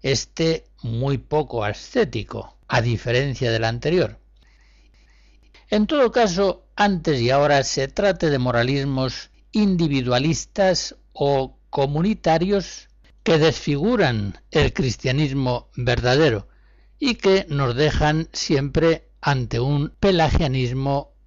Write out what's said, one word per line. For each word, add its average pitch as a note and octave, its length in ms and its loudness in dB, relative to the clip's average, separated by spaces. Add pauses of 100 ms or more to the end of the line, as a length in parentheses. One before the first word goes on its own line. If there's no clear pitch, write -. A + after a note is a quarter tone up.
este D#3+ 640 -2 (180)
muy B2 360 -4
poco A#2+ 480 -4
ascético, A2 920 -6 (120)
a B2 120 0
diferencia B2 680 -2
del A2+ 140 -2
anterior. A#2+ 520 -2 (1500)
En G#3+ 200 0
todo C4 260 2
caso, G3+ 500 2 (140)
antes E3+ 420 0
y A#2+ 120 2
ahora C#3+ 320 4
se C3+ 260 -4
trate F#3+ 400 0
de C#3 100 0
moralismos C3 920 -2 (220)
individualistas E3 1400 0 (160)
o C#3 460 -2 (120)
comunitarios E3 1200 0 (340)
que E3 140 4
desfiguran D3 1040 0 (100)
el C#3+ 220 2
cristianismo C3 1040 -2
verdadero B2 720 2 (500)
y B3 160 0
que F#3+ 320 2
nos C#3 300 -2
dejan D3+ 560 2
siempre D#3 760 0 (140)
ante B2 400 -2
un C#3+ 400 0
pelagianismo C#3 1120 0 (140)